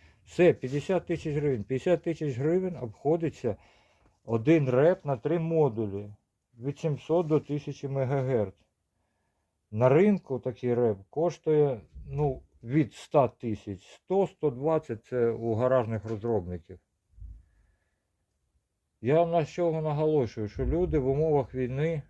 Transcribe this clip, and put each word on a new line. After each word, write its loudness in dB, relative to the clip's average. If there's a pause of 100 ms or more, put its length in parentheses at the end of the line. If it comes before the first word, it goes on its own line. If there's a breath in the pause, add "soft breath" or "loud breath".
(260 soft breath)
Все, 4
п'ятдесят -4
тисяч -4
гривень. -2
П'ятдесят 0
тисяч -4
гривень -2
обходиться -4 (680 soft breath)
один 2
реп 4
на -2
три -2
модулі. 0 (460)
Від -6
сімсот -2
до 2
тисячі -8
мегагерц. 0 (1160)
На 4
ринку 2
такий -4
реп 2 (120)
коштує, 0 (260)
ну, -4 (200)
від 0
ста 2
тисяч. -8
Сто, -2
сто -4
двадцять — -4
це 0
у -2
гаражних 0
розробників. -6 (2250)
Я 4
на 2
що -2
наголошую, 0
що -6
люди 0
в 0
умовах 0
війни -2